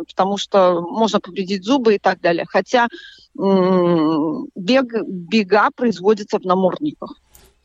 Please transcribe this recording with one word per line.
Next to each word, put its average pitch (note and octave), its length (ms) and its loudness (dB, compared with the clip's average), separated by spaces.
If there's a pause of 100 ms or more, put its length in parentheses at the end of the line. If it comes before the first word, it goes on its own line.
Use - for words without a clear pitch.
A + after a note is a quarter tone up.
потому G3 300 -2
что F3+ 460 2
можно G#3 380 -2
повредить F#3+ 440 -8
зубы A#3 300 2
и G3 40 2
так F#3+ 220 -2
далее. E3+ 280 0
Хотя, A#3 400 0 (500)
м, F3 1160 2
бег, B3 300 0 (220)
бега G3+ 680 0
производятся G#3 640 -2
в - 60 -14
намордниках. F#3 720 -2 (500)